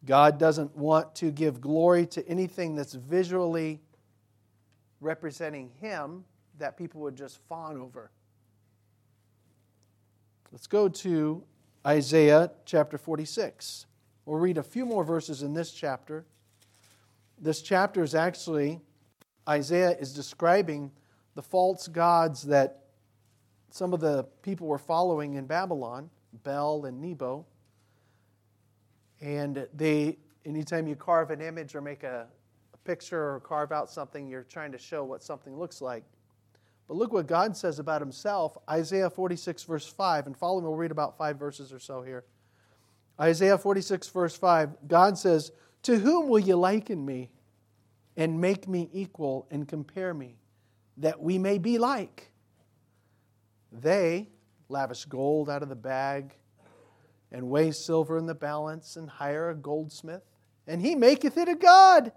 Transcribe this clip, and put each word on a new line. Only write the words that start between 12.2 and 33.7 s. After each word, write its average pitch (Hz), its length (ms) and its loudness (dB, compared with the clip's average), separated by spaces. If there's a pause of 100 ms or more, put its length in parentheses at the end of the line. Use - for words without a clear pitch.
chapter 151 320 0
forty-six. - 880 -8 (400)
We'll 151 140 -4
read 175 180 2
a 143 60 -4
few 254 220 -6
more 220 180 0
verses 151 400 -4
in 143 100 -6
this 165 180 -6
chapter. 156 540 -8 (1120)
This 151 240 -4
chapter 196 400 0
is 151 140 -2
actually, 160 640 -2 (680)
Isaiah 156 440 2
is 147 220 -6
describing 151 800 0 (440)
the 143 80 -14
false 185 440 -2
gods 165 560 2
that 143 360 2 (920)
some 180 240 -6
of 175 60 -2
the 147 240 0 (180)
people 180 240 -8
were 147 140 -4
following 160 560 -2
in 135 100 -10
Babylon, 147 640 -6 (340)
Bel 147 420 -4
and 127 140 -12
Nebo. 147 460 -10 (1800)
And 143 520 -6
they, 151 440 0 (280)
anytime 156 420 -6
you 151 80 -6
carve 160 340 0
an 151 120 -6
image 160 340 -12
or 143 60 -10
make 143 220 -14
a, 123 220 -10 (480)
a - 120 -20
picture 156 500 -6
or 127 60 -12
carve 151 320 -4